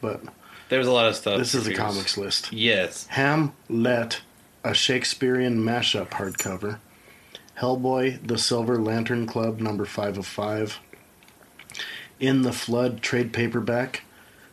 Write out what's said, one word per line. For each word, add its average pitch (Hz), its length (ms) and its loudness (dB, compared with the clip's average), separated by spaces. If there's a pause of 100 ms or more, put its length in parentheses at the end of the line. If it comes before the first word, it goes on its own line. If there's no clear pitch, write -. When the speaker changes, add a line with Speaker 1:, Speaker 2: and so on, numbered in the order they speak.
Speaker 1:
but 107 200 -4 (480)
Speaker 2:
There's 131 180 2
a 127 60 4
lot 117 160 6
of 107 80 2
stuff 101 220 0
Speaker 1:
this 120 160 0
is 117 120 0
a 110 40 0
Speaker 2:
to 95 60 -2
choose. - 20 0
Speaker 1:
comics 101 400 -2
list. 98 340 -4
Speaker 2:
Yes. 110 560 0
Speaker 1:
Hamlet, 123 1120 2 (420)
a 113 120 0
Shakespearean 127 840 2
mashup 110 520 0
hardcover. 101 680 -4 (800)
Hellboy, 127 600 0 (100)
The 117 100 0
Silver 120 400 0
Lantern 113 480 0
Club, 113 320 -2
number 107 280 -2
five 101 320 -4
of 95 80 -8
five. 107 520 -4 (1400)
In 131 220 4
the 123 100 2
Flood, 120 500 0
trade 120 300 0
paperback. 117 680 0 (500)